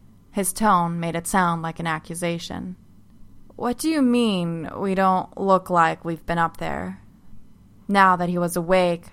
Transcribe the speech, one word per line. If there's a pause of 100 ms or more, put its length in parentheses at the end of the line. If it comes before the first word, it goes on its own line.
(320)
His
tone
made
it
sound
like
an
accusation. (800)
"What
do
you
mean,
we
don't
look
like
we've
been
up
there?" (880)
Now
that
he
was
awake,